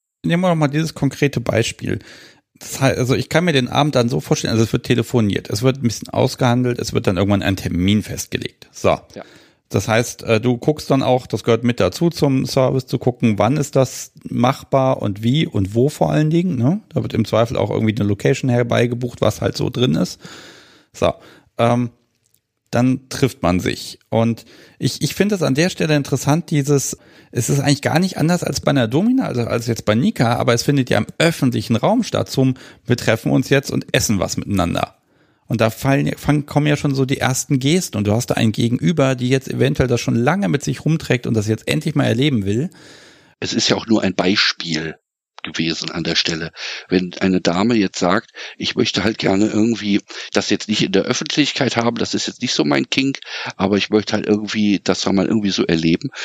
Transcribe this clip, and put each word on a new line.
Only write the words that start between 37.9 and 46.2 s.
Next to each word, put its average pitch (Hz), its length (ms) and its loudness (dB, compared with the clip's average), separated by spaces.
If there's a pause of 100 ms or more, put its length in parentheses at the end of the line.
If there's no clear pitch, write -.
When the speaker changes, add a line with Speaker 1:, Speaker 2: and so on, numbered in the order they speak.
Speaker 1:
und 104 100 0
du 104 60 4
hast 117 140 0
da - 80 0
ein 113 180 2
Gegenüber, 135 640 0
die 123 140 -2
jetzt 127 200 0
eventuell 127 400 0
das 120 120 2
schon 127 160 0
lange 165 320 2
mit 147 160 -2
sich 139 200 -4
rumträgt 151 420 0
und 120 80 0
das 107 120 2
jetzt 107 220 -2
endlich 151 260 -2
mal 139 100 2
erleben 120 400 2
will. 110 260 -2 (680)
Speaker 2:
Es - 140 -6
ist - 160 0
ja - 80 2
auch 98 100 -6
nur 110 160 4
ein 95 120 0
Beispiel 82 800 -2 (460)
gewesen 82 480 -4
an 85 140 -6
der 82 120 -2
Stelle. 82 340 -4 (380)